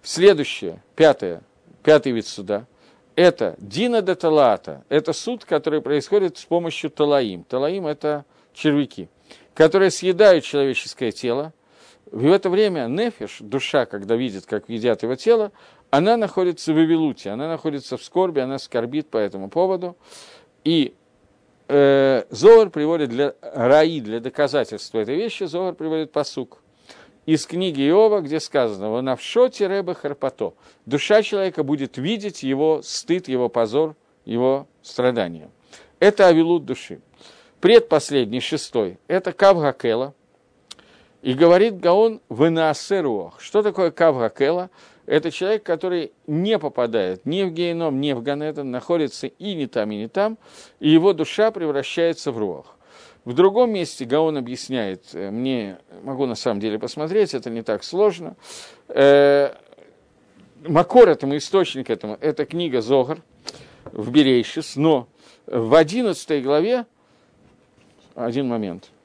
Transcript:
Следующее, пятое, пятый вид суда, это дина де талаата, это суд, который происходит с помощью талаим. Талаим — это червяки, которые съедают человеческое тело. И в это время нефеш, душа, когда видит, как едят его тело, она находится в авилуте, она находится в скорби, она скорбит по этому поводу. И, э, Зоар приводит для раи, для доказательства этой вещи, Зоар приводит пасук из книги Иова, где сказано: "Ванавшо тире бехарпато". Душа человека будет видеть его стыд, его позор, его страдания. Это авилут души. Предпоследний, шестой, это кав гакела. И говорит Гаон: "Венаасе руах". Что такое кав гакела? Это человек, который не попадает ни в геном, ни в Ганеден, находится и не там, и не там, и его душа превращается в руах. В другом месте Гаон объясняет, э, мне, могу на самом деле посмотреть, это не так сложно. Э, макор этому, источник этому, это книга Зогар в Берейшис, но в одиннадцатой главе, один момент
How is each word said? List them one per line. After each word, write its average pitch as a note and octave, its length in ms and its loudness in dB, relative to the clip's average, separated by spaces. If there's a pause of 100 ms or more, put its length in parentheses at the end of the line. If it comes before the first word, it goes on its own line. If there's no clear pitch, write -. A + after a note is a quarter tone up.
Следующее, C#3+ 800 2 (140)
пятое, B2 460 2 (420)
пятый D3 280 4
вид A2+ 140 -4
суда, G#2 400 -6 (500)
это E3+ 440 2
дина G#3 420 -2
де F#3 140 -2
талаата, B2 720 0
это D#3 240 0
суд, - 320 -8
который D3+ 360 -2
происходит D3+ 560 -2
с - 80 -20
помощью E3 440 -4
талаим. C3+ 540 0
Талаим — D#3+ 440 -4
это D3 380 -4 (280)
червяки, C#3+ 560 -2 (440)
которые F#3 380 4
съедают F3+ 520 4
человеческое C#3 680 -4
тело. C3 420 -6 (580)
И - 40 -14
в C3 160 2
это G3 180 2
время F3+ 380 0
нефеш, E3+ 520 -6
душа, B2+ 460 -2
когда G#2 300 -4
видит, A#2 300 -6
как - 240 -8
едят A2+ 340 -2
его A#2+ 120 -4
тело, G#3+ 360 0 (380)
она A#3 280 2
находится F3+ 560 -2
в D3+ 40 2
авилуте, D#3+ 540 0
она B2 160 -8
находится D3 500 -8
в - 60 -16
скорби, F3 360 -2
она C3 180 -4
скорбит B2 520 -6
по - 80 -4
этому G2+ 320 -4
поводу. F3 480 -2 (680)
И, D#3 300 0 (760)
э, C#3 600 4
Зоар G3+ 400 8
приводит D3+ 400 -2
для C3 320 -2
раи, D3+ 580 2
для A2 200 -8
доказательства B2+ 800 -4
этой A2 160 -4
вещи, G#3 280 -6
Зоар F3 320 -6
приводит D#3+ 360 -6
пасук - 500 -8 (640)
из D#3 200 0
книги D#3+ 420 -4
Иова, G#3 340 4
где D3+ 180 -6
сказано: A2 500 -2
"Ванавшо C3 600 0
тире G3 340 -2
бехарпато". C#3+ 720 -8 (320)
Душа D3 360 2
человека F#3+ 420 -4
будет C#3 340 -4
видеть G3 460 -6
его C#3+ 400 0
стыд, - 440 -6
его B2 220 -2
позор, B2+ 460 0 (300)
его C3 420 -2 (140)
страдания. G2+ 680 -4 (500)
Это G#3 280 6
авилут E3 380 4
души. - 360 -12 (580)
Предпоследний, C#3+ 800 4
шестой, A2 680 -4
это F#3 260 -2
кав G3 260 4
гакела. C3 560 -2 (1080)
И C3 120 -2
говорит F3 460 4
Гаон: G#3 500 2
"Венаасе D#3+ 720 0
руах". G#2+ 400 -6
Что - 200 0
такое G3 300 -2
кав D#3+ 260 2
гакела? C#3+ 520 -2 (360)
Это D#3 260 -2
человек, G#3 320 -4
который F3 500 -4 (120)
не F#3 320 -2
попадает A2+ 680 -4
ни E3+ 180 -2
в F#3 80 -4
геном, E3 480 -4
ни C#3+ 140 -2
в A#2+ 80 -6
Ганеден, C#3+ 500 -6
находится C#3 560 -4
и F#3 280 -10
не D3 120 -6
там, G#2+ 240 -4
и G#2 60 -8
не G#2+ 100 -8
там, G#3+ 300 -4 (420)
и D3+ 100 0
его E3 240 6
душа G3+ 380 0
превращается D#3+ 800 -4
в A2+ 60 -8
руах. F#2 380 -8 (500)
В B2 80 -8
другом G3 380 4
месте F3+ 340 -6
Гаон D3+ 320 0
объясняет, A#2+ 680 -8 (100)
э, G2 180 -10
мне, A2+ 480 -6 (240)
могу C3+ 240 -6
на A#2 80 -6
самом G#2 240 -4
деле G#2+ 180 -4
посмотреть, D#3 560 -4
это B2 160 -8
не A2+ 140 -8
так G#2 200 -6
сложно. F3 520 -4 (520)
Э, C#3+ 680 4 (1120)
макор F3 440 8
этому, C#3 280 0
источник C#3+ 520 -2
этому, G#2+ 320 -4
это D3 240 -2
книга D#3+ 360 -4
Зогар C3 380 0 (680)
в - 260 -10
Берейшис, C3+ 640 2
но C#3+ 320 0 (400)
в A2+ 260 -2
одиннадцатой D#3+ 680 2
главе, F3 440 0 (1300)
один B2 340 -4
момент G#2 420 -6 (160)